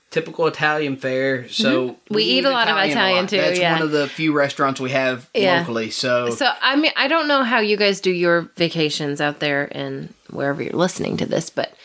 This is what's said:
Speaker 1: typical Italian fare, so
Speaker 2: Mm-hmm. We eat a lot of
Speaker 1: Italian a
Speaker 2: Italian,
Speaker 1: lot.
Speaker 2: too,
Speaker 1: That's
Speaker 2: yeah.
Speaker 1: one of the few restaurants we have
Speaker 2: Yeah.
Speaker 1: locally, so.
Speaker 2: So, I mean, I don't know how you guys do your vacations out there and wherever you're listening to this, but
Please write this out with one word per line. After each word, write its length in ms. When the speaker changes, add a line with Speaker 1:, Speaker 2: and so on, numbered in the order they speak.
Speaker 1:
typical 360
Italian 500
fare, 520
so 400
Speaker 2:
Mm-hmm. 60
We 100
eat 200
a 60
lot 180
of 80
Speaker 1:
Italian 120
a 40
Speaker 2:
Italian, 300
Speaker 1:
lot. 60
Speaker 2:
too, 100
Speaker 1:
That's 200
Speaker 2:
yeah. 160
Speaker 1:
one 80
of 80
the 180
few 240
restaurants 480
we 100
have 440
Speaker 2:
Yeah. 260
Speaker 1:
locally, 300
so. 400
Speaker 2:
So, 180
I 140
mean, 200
I 120
don't 200
know 140
how 180
you 160
guys 240
do 120
your 440
vacations 640
out 200
there 320
and 420
wherever 320
you're 100
listening 460
to 80
this, 240
but 220